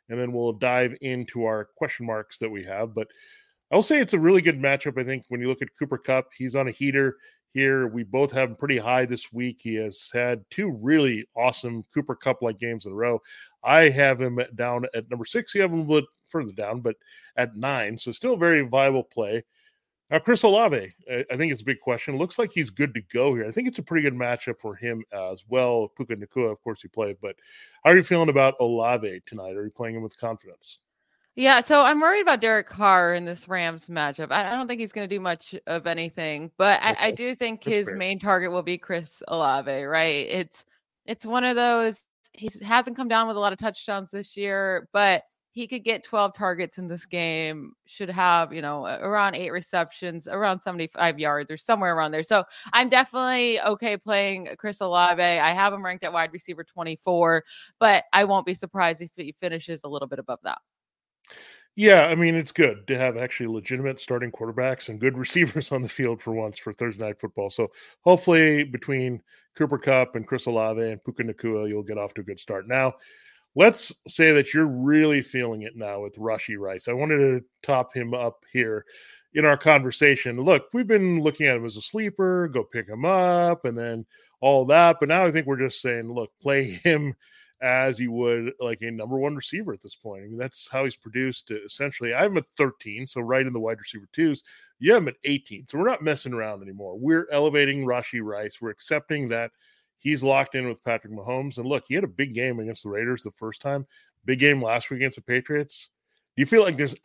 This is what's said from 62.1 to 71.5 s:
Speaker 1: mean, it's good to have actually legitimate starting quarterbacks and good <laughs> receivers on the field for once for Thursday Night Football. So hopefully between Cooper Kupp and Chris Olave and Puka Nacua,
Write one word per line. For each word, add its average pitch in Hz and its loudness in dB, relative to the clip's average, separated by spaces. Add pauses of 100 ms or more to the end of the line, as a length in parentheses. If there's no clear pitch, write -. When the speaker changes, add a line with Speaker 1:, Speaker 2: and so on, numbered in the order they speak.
Speaker 1:
mean, 165 4
it's 160 -2
good 110 2
to 131 0
have 127 0
actually 123 -6
legitimate 127 -6
starting 120 -4
quarterbacks 120 -6
and 107 -10
good 127 0
<laughs> - -
receivers 139 0
on 131 -2
the 120 -4
field 117 -4
for 117 -6
once 110 -6
for 107 -10
Thursday 110 -6
Night 104 -8
Football. 98 -6
So 110 -2 (340)
hopefully 165 6
between 127 -6 (320)
Cooper 147 0
Kupp 127 2
and 110 -8
Chris 127 -6
Olave 113 -2
and 110 -6
Puka 117 -8
Nacua, 107 -4